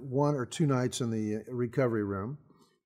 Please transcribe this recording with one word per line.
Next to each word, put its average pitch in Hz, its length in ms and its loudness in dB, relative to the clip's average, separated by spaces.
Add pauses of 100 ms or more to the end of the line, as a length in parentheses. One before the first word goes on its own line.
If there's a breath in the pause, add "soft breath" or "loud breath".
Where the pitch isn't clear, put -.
one 143 340 2
or 127 100 0
two 151 220 0
nights 127 340 2
in 120 80 0
the 107 400 -2
recovery 120 540 0
room. 101 340 -4 (500 soft breath)